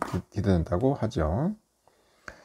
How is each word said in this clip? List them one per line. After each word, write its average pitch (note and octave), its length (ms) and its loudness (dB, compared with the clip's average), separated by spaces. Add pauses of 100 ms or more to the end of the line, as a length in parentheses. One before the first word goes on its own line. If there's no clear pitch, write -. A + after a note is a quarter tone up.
(120)
기-, F3+ 180 -2
기대된다고 D3+ 640 2
하죠. B2 640 -2 (880)